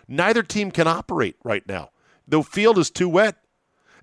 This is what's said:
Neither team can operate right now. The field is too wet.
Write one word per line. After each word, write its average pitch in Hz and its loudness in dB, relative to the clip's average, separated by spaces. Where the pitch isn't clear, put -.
Neither 185 0
team 202 -6
can 165 0
operate 160 -2
right 107 -4
now. 90 -10
The 151 2
field 208 2
is 160 2
too 180 -2
wet. 196 2